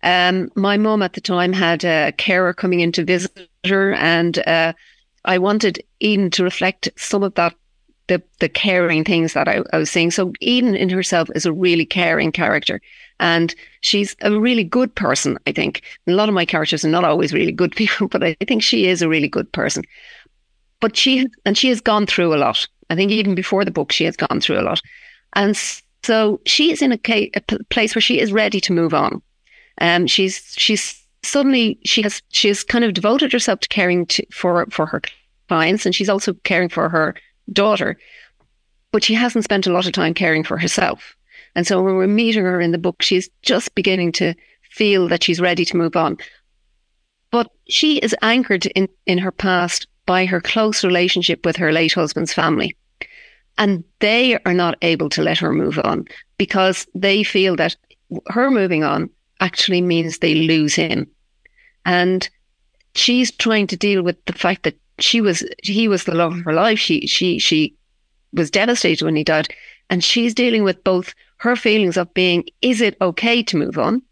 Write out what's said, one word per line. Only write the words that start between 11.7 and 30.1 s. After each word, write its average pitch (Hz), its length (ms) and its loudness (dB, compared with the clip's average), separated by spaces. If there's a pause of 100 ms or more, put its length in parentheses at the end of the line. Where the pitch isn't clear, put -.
caring 160 460 0
character, - 480 -2 (400)
and 170 340 0 (280)
she's 202 400 0
a 208 180 2
really 226 240 2
good 240 320 -2
person, 139 500 -2
I 139 60 -2
think. - 300 -4 (260)
A 170 40 0
lot 208 180 2
of 208 60 0
my 175 100 0
characters 156 400 -2
are 156 40 2
not 170 140 2
always 156 300 0
really 160 180 0
good 170 200 0
<laughs> - 40 -14
people, 208 320 0
but - 160 -2
I 165 120 0 (120)
think 220 160 0
she 220 240 2
is 180 140 0
a 165 80 2
really 156 180 2
good - 240 -4
person. - 320 -4 (960)
But 220 160 0
she, 262 320 2 (180)
and 214 120 2
she 262 120 2
has 233 120 0
gone 214 240 2
through 175 280 0
a 151 40 2
lot. 131 280 0 (240)
I 165 60 -2
think 196 160 2
even 202 240 0
before 190 300 -2
the 190 60 -6
book, 151 200 -4
she - 140 0
has 165 100 -4
gone - 240 -2
through - 200 -2
a - 40 -2
lot. - 180 -2 (520)
And 202 180 2
s-, - 320 -6 (200)
so 220 420 2
she 302 260 2
is 302 100 -2
in 269 100 4
a 226 60 0
ca-, 214 380 -2
a 196 60 -2
p-, - 180 -4 (100)
place 220 240 0
where 220 80 0
she 240 180 2
is 220 120 0
ready 185 300 0
to - 120 0
move 165 200 2
on. - 280 -2 (600)
Um, 170 260 2
she's, - 500 -2